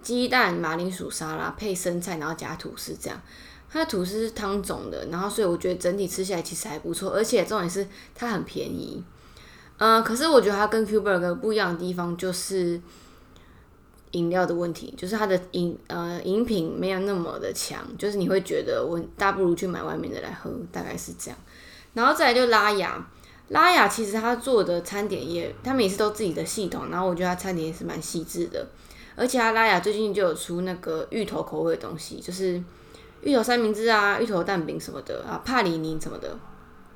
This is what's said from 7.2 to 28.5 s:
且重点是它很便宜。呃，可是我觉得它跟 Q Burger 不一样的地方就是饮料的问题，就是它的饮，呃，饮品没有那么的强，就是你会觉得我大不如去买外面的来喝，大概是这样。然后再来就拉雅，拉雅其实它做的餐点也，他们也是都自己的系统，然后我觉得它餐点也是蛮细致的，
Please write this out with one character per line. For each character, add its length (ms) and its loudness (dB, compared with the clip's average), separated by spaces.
且 220 4
重 160 0
点 100 -2
是 160 -2
它 160 -6
很 160 -2
便 200 -6
宜。 380 -8
呃， 240 6
可 140 0
是 100 0
我 140 10
觉 100 6
得 60 2
它 120 4
跟 180 2
Q 160 2
Burger 340 2
不 160 -2
一 60 2
样 160 2
的 40 -4
地 140 -4
方 240 -2
就 160 -2
是 480 -2
饮 180 0
料 160 4
的 100 0
问 180 -2
题， 220 -12
就 100 -10
是 120 -2
它 100 2
的 100 4
饮， 260 0
呃， 360 -6
饮 220 2
品 340 0
没 120 0
有 80 -2
那 140 0
么 240 -4
的 140 -4
强， 340 -8
就 120 -2
是 60 -4
你 140 0
会 100 4
觉 240 -2
得 220 0
我 120 -2
大 160 2
不 80 0
如 120 4
去 140 -2
买 160 -4
外 140 -4
面 160 -6
的 80 -8
来 100 -10
喝， 180 -10
大 100 -8
概 140 -8
是 240 -10
这 100 -10
样。 80 -14
然 140 4
后 60 6
再 140 6
来 60 6
就 120 6
拉 260 6
雅， 340 -2
拉 200 8
雅 160 8
其 200 0
实 80 -4
它 240 2
做 260 4
的 180 0
餐 280 -4
点 200 -4
也， 320 -4
他 120 -2
们 100 4
也 60 6
是 80 -2
都 140 4
自 120 -4
己 100 0
的 120 -2
系 240 -4
统， 200 -6
然 80 -4
后 80 0
我 80 2
觉 100 0
得 40 2
它 80 0
餐 180 -4
点 140 -2
也 60 -6
是 100 -10
蛮 180 -6
细 220 -6
致 240 -4
的， 180 -6